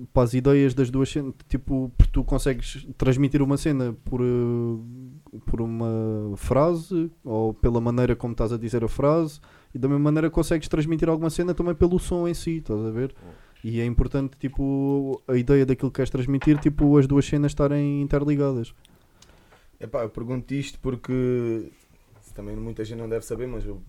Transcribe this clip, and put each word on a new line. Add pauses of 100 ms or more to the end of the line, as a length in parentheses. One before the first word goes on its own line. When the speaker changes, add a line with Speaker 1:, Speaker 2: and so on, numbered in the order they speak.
(120)
Speaker 1:
para
as
ideias
das
duas
cenas, (160)
tipo,
porque
tu
consegues (100)
transmitir
uma
cena
por,
eh,
por
uma
frase, (140)
ou
pela
maneira
como
estás
a
dizer
a
frase, (340)
e
da
mesma
maneira
consegues
transmitir
alguma
cena
também
pelo
som
em
si,
estás
a
ver? (100)
Speaker 2:
Hum. (320)
Speaker 1:
E
é
importante,
tipo,
a
ideia
daquilo
que
queres
transmitir,
tipo,
as
duas
cenas
estarem
interligadas. (1040)
Speaker 3:
Epá,
eu
pergunto
isto
porque (640)
também
muita
gente
não
deve
saber,
mas
o,